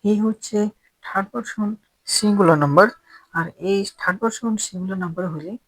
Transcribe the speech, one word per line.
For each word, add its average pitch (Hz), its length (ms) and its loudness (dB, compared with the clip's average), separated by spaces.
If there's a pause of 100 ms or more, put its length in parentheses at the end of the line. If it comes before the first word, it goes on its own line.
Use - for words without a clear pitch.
he 208 160 4
হচ্ছে 220 380 -2 (460)
থার্ড 196 260 -4
পারসন 214 380 -6 (400)
সিঙ্গুলার 196 500 4
নাম্বার, 147 280 6 (460)
আর 165 140 -4 (120)
এই 196 200 0 (200)
থার্ড 185 200 -2
পারসন 226 380 -4
সিঙ্গুলার 190 480 -6
নাম্বার 175 240 -6
হলে 160 240 -10 (160)